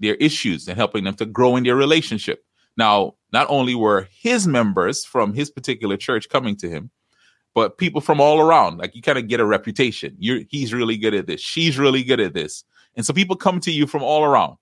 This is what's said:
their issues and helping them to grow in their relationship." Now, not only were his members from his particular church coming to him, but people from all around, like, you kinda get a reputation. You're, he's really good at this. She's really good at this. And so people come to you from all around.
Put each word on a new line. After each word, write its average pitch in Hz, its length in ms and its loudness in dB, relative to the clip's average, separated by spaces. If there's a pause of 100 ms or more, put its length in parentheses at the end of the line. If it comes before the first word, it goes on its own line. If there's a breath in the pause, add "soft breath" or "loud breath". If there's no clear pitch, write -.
their 107 140 0
issues 127 540 -2
and 90 80 -8
helping 107 280 -2
them 95 120 -4
to 110 100 -6
grow 123 300 2
in 127 80 0
their 123 120 2
relationship." 143 680 0 (320)
Now, 104 380 2 (180)
not 123 180 2
only 131 240 0
were 104 360 2
his 233 360 -2
members 110 580 0
from 107 300 -2
his 143 160 -4
particular 110 460 -4
church 113 320 -4
coming 120 280 -2
to 87 140 -10
him, 82 200 -10 (640)
but 110 220 0
people 175 240 -4
from 147 200 0
all 151 200 6
around, 151 380 4
like, 92 160 -10
you 117 80 -20
kinda 135 180 0
get 117 200 -2
a 113 40 2
reputation. 107 760 -2
You're, 113 300 -4
he's 135 240 -6
really 117 240 -2
good 107 160 0
at 95 140 -2
this. 80 140 -8
She's 165 360 -2
really 135 280 2
good 123 160 0
at 87 140 -2
this. 78 300 -8 (300 soft breath)
And 117 100 -6
so 147 80 -2
people 185 240 0
come 180 240 0
to 175 120 -4
you 147 140 0
from 143 180 -4
all 151 200 2
around. 104 380 4